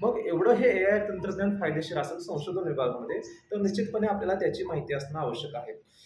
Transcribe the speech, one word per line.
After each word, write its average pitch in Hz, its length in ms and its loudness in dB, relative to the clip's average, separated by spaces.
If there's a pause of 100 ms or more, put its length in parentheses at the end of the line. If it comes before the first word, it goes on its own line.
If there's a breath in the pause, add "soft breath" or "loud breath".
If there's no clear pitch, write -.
मग 226 240 2
एवढं 175 260 4
हे 196 320 6
एआय 208 160 6
तंत्रज्ञान 190 600 -2
फायदेशीर 156 380 -2
असेल - 220 -4
संशोधन 175 480 -4
विभागामध्ये, 127 520 -2 (320 loud breath)
तर 208 60 -2
निश्चितपणे 214 500 0
आपल्याला 196 320 0
त्याची 170 240 0
माहिती 147 300 -4
असणं 143 260 -4
आवश्यक 147 360 -4
आहे. 147 260 -10 (240 soft breath)